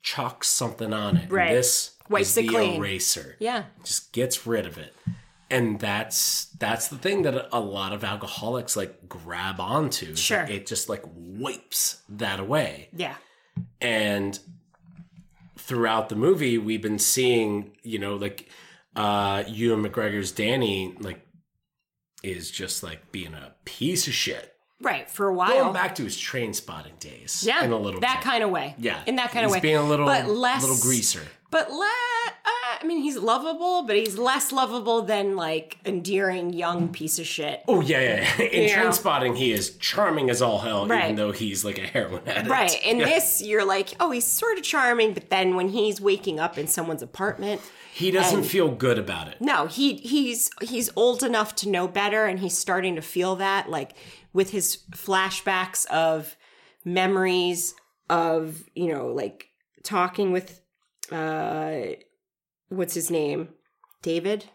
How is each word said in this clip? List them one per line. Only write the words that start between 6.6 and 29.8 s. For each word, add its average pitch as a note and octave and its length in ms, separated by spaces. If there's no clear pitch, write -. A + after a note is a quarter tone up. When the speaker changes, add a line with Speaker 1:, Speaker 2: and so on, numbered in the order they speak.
Speaker 1:
the C#3 100
thing G3 240
that C3 300
a A#2+ 80
lot G2 320
of G#2 100
alcoholics, G#2 760
like, F#2 320
grab F2+ 520
onto. A#2+ 520
Is D#2+ 60
Speaker 2:
Sure. G#3 200
Speaker 1:
that G2 120
it G2+ 160
just, - 220
like, G2+ 160
wipes - 840
that G2+ 320
away. B2 520
Speaker 2:
Yeah. E3+ 220
Speaker 1:
And G#2 580
throughout A2+ 500
the G#2+ 80
movie, C#3 400
we've G#2+ 260
been G#2+ 160
seeing, A2 840
you A2 160
know, G2+ 180
like, G2+ 320
uh, G2+ 500
Ewan A2 380
McGregor's G#2 480
Danny, G#2 680
like, F#2 200
is F2 280
just, - 320
like, - 300
being E2+ 220
a C#2 200
piece D#3+ 440
of A#2+ 60
shit. - 400
Speaker 2:
Right, F#3+ 280
for G3+ 180
a F#3 60
while. F3+ 160
Speaker 1:
Going B3+ 240
back F#3 220
to C3 80
his G2 120
Trainspotting G2 840
days - 460
Speaker 2:
Yeah, C#4+ 180
Speaker 1:
in A#2+ 80
a A2+ 60
little G2 220
Speaker 2:
that B3+ 200
Speaker 1:
bit. - 40
Speaker 2:
kind A#3+ 180
of G#3 80
way. D3 280
Speaker 1:
Yeah. A2+ 280
Speaker 2:
In B3+ 100
that A#3+ 140
kind A#3 140
of G#3+ 60
Speaker 1:
He's G3 60
Speaker 2:
way. F3+ 40
Speaker 1:
being D#3 160
a D3 100